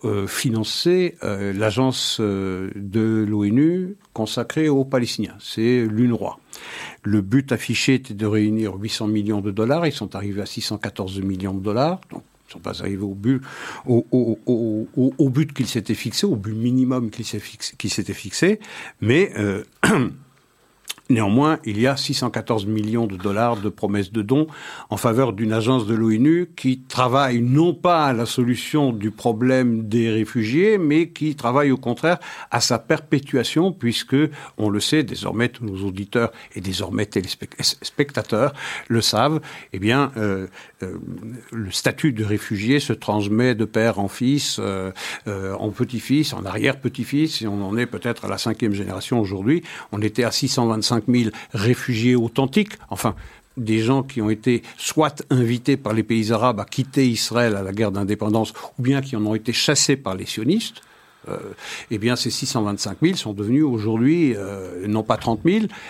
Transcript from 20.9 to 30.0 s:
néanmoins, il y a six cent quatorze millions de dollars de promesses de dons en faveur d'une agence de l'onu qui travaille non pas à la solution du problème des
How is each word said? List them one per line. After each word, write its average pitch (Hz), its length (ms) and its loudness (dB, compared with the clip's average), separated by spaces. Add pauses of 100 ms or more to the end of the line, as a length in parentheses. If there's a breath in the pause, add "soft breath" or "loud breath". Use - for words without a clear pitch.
néanmoins, 131 540 4
il 104 160 -2
y 123 80 4
a 139 80 2
six 139 200 -2
cent 123 140 0
quatorze 107 360 -2
millions 110 420 0
de 98 80 -6
dollars 101 400 0
de 101 140 -4
promesses 98 420 -2
de 110 100 -2
dons 135 260 2 (420 loud breath)
en 104 80 -4
faveur 120 340 2
d'une 107 220 -2
agence 113 340 2
de 113 80 0
l'onu 131 580 4
qui 131 280 -2
travaille 127 600 2
non 147 320 4
pas 165 340 2
à 131 60 2
la 113 120 0
solution 123 640 0
du 107 200 -2
problème 120 760 2
des 113 220 2